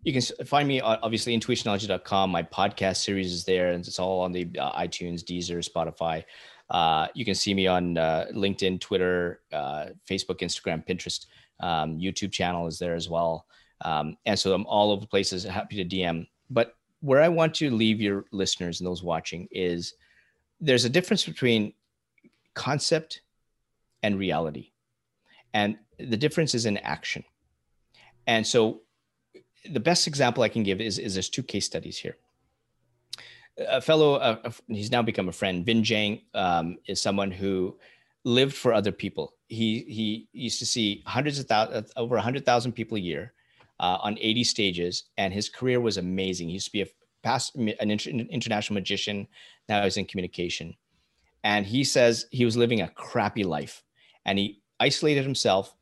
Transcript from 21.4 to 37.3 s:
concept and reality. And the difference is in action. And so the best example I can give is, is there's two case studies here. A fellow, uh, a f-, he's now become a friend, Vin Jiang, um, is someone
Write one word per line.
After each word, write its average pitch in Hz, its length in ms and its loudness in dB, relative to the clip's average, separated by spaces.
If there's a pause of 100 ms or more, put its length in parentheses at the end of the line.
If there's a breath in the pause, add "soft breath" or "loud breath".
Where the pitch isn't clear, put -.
concept - 680 -2 (840)
and 104 160 0
reality. 80 520 -2 (840 soft breath)
And 107 260 2 (200)
the 120 180 -2
difference 147 380 0
is 117 120 2
in 104 120 2
action. - 460 -6 (1000 soft breath)
And 110 200 4
so 113 360 4 (880)
the 127 100 0
best 170 260 4
example 135 360 2
I 110 60 4
can 110 140 0
give 98 180 0
is, 110 180 -2
is 98 160 -6
there's 92 140 -4
two - 140 -6
case 101 240 -4
studies - 320 -6
here. - 180 -10 (1400 loud breath)
A 123 220 0
fellow, 151 340 6
uh, 117 300 2
a - 40 -4
f-, - 200 -14
he's 107 220 -4
now 123 120 4
become 104 260 0
a 87 40 -6
friend, 90 320 -2
Vin 113 180 4
Jiang, 107 400 0 (120)
um, 87 420 0 (100)
is 95 140 -4
someone 101 300 0